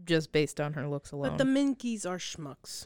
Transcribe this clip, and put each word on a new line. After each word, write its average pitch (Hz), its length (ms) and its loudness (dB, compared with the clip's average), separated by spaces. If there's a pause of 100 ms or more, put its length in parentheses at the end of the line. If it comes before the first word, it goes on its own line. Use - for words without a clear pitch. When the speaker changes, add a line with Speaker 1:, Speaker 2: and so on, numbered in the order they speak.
Speaker 1:
just 160 280 2
based 151 280 2
on 147 140 -2
her 147 140 -4
looks 143 240 -4
Speaker 2:
But 147 60 -8
Speaker 1:
alone. 139 200 0
Speaker 2:
the 277 80 4
Minkies 269 600 2
are 180 120 -4
schmucks. - 680 -10